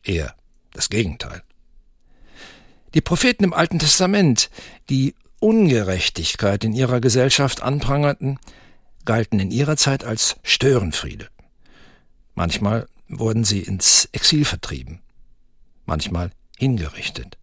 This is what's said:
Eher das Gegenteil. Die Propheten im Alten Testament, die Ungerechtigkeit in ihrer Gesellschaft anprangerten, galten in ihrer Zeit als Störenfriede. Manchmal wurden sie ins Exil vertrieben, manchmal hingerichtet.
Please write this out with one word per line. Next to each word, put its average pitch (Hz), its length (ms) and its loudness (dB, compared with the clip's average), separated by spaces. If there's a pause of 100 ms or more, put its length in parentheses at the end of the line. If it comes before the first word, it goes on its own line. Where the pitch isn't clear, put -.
Eher 80 320 -4 (380)
das - 160 -4
Gegenteil. 95 520 -4 (1500)
Die 160 40 6
Propheten 202 460 0
im 170 80 -2
Alten 170 260 0
Testament, 180 720 2 (400)
die 135 260 0 (240)
Ungerechtigkeit 107 1300 2
in 110 80 0
ihrer 123 260 0
Gesellschaft 127 640 2
anprangerten, 143 760 0 (680)
galten 110 340 0
in 95 120 -2
ihrer 143 260 0
Zeit 135 260 0
als - 400 -4
Störenfriede. - 840 0 (1040)
Manchmal 101 560 -2 (180)
wurden 113 380 -2
sie 101 160 0
ins - 500 2
Exil - 320 2
vertrieben, 69 580 -6 (840)
manchmal 85 460 -4 (260)
hingerichtet. - 840 -4